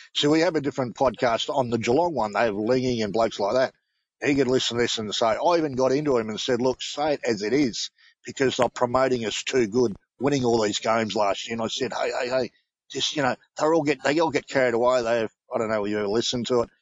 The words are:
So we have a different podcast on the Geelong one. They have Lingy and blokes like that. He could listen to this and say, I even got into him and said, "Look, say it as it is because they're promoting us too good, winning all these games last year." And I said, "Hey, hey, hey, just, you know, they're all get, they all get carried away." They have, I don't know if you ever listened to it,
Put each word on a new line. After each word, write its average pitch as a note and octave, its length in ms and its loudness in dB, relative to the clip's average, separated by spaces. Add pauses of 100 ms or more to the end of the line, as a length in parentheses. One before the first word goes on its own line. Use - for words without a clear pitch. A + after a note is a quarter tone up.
(140)
So C#3+ 160 0
we D#3+ 120 4
have E3 160 2
a C#3+ 40 -2
different C3+ 360 -4
podcast B2+ 520 0
on C3+ 200 -2
the A#2 80 0
Geelong D3+ 360 2
one. G#2+ 200 -2
They G#2 80 2
have A2 140 0
Lingy B2 440 0
and G2+ 140 -2
blokes A2+ 260 0
like G#2 140 0
that. B2+ 200 2 (480)
He C#3 140 2
could C3 140 2
listen B2 260 0
to A#2+ 80 2
this - 140 -2
and G#2 180 -6
say, A#2 120 2
I C#3+ 300 2
even D3+ 180 -2
got B2+ 180 2
into C#3+ 240 2
him A2 100 -2
and G#2+ 100 -6
said, A#2+ 240 -2
"Look, B2+ 200 0
say D3 320 -4
it B2 120 -4
as G#2+ 180 -2
it G#2+ 100 -2
is C3 380 0 (340)
because - 320 -2
they're A#2+ 100 2
promoting B2 580 0
us - 180 -4
too B2+ 240 0
good, A2 280 0 (240)
winning C#3 240 0
all A#2 180 4
these G#2 180 0
games A2 360 0
last G2+ 320 0
year." A#2 60 -8
And A2+ 100 -4
I A2+ 40 -2
said, A#2 260 -6
"Hey, B2+ 180 -2
hey, B2 160 -4
hey, B2 240 -2 (400)
just, C#3 240 -4
you D3 80 0
know, B2 140 0 (200)
they're D#3 160 2
all E3 100 2
get, C#3+ 200 0
they D3 160 2
all D#3+ 100 2
get C#3 160 -2
carried B2+ 280 2
away." B2 300 2
They A#2 160 2
have, A2 120 -2 (240)
I - 20 -2
don't A2+ 120 -2
know G#2+ 160 -2
if G#2 40 -2
you G#2 100 -2
ever G#2 100 -2
listened A#2 380 -2
to A#2+ 160 2
it, - 60 -10 (120)